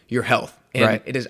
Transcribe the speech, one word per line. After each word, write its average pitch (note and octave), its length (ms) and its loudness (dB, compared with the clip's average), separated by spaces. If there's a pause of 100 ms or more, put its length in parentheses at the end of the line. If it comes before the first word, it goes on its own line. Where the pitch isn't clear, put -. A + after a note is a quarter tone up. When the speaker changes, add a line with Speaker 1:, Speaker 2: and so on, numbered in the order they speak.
Speaker 1:
your A#2+ 160 -2
health. - 320 0 (160)
And - 120 2
Speaker 2:
Right. A2 200 2
Speaker 1:
it - 120 -6
is B2 140 -6